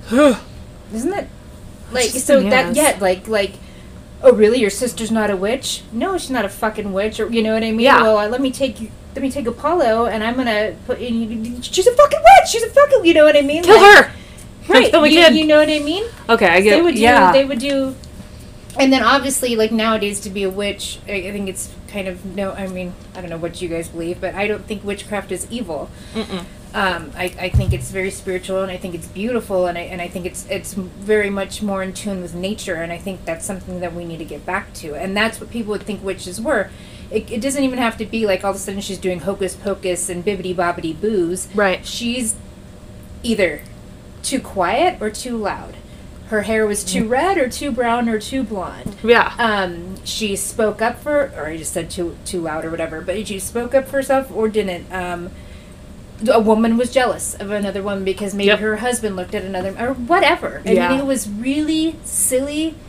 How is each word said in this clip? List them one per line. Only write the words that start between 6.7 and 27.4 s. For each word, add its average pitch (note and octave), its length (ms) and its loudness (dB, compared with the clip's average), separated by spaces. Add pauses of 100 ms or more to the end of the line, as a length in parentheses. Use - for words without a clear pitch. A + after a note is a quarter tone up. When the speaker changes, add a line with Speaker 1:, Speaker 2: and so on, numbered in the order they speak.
Speaker 2:
witch." G3+ 280 -2
Or, A3 100 -2
you A#3 140 0
know A3 100 0
what A3 100 0
I A3+ 60 -2
mean? A3 120 0
Speaker 1:
Yeah. B3+ 200 8
Speaker 2:
"Well, A3 160 6
uh, G#3 120 2
let B3 120 -2
me C4 100 0
take C4 300 -4
you, A3 80 -12 (240)
let C4+ 80 -8
me C4+ 80 -2
take C4 160 -6
Apollo, A#3 600 0
and G#3+ 160 -2
I'm A#3 120 -2
gonna G#3+ 400 0 (120)
put B3 120 -4
in, A3+ 640 -4
she's - 240 0
a A#4+ 80 6
fucking D5 260 4
witch! F#5 300 10
She's A4+ 140 0
a A#4 80 -4
fucking," C#5 340 6
you E4 80 6
know D#4 120 8
what D4+ 120 8
I D4 60 6
mean? D4 180 0
Speaker 1:
Kill F#4 180 10
Speaker 2:
Like, G4 280 12
Speaker 1:
her! - 40 -14 (560)
Speaker 2:
Right. E4 220 6
Speaker 1:
Kill D#4 140 6
the D4+ 80 6
Speaker 2:
You, D#4+ 120 8
Speaker 1:
kid. D#4+ 120 10
Speaker 2:
you D#4 100 2
know D4+ 140 8
what D4+ 100 4
I D4+ 100 2
mean? D#4+ 240 -4 (260)
Speaker 1:
Okay, A3+ 180 4
I F3 140 6
get G#3 160 6
Speaker 2:
They E4 40 6
would E4+ 140 4
do, G#3+ 60 2
Speaker 1:
yeah. A3+ 300 8
Speaker 2:
they C#4 140 6
would C4+ 140 -4
do, C4+ 340 -2 (840)
and C4+ 120 6
then A#3 120 4
obviously, C4 520 2
like, A3 160 2
nowadays G#3+ 500 0
to G3+ 100 -10
be G3 100 -6
a F#3+ 80 0
witch, G3+ 480 -6 (100)
I, G3 60 -8
I F#3+ 180 -6
think G3+ 160 -6
it's - 220 -10 (180)
kind G3 220 -8
of, F3+ 160 -12
no, F#3+ 260 -6
I G3 160 -8
mean, F#3 260 -8 (220)
I F#3 60 -12
don't F3 80 -12
know E3 80 -8
what E3 240 -8
you F3+ 80 -6
guys E3 180 -6
believe, E3+ 320 -8
but F3 160 -6
I G3+ 100 -2
don't G#3 200 -4
think G3+ 180 -10
witchcraft G3+ 480 -8
is F#3 180 -8
evil. F3+ 400 -8 (240)
Speaker 1:
Mm-mm. G3 300 -8 (300)
Speaker 2:
Um, F3 420 -2
I, F3+ 240 -6
I F3+ 100 -6